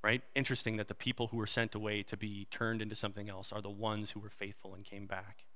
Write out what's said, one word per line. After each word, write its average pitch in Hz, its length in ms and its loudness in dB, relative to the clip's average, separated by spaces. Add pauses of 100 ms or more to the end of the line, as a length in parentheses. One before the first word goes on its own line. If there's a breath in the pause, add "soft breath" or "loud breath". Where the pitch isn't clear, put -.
Right? 117 180 6 (120)
Interesting 123 420 4
that 107 100 0
the - 80 -2
people 120 340 2
who 117 100 0
were 107 80 2
sent 113 280 4
away 104 300 0
to - 120 -6
be 101 340 -2
turned 113 320 2
into 107 120 -2
something 101 340 -2
else 95 220 -6
are 104 120 -4
the 101 80 -4
ones 107 420 0
who 104 80 -4
were 104 100 -8
faithful 98 440 -8
and 95 100 -10
came 101 220 -8
back. 98 500 -6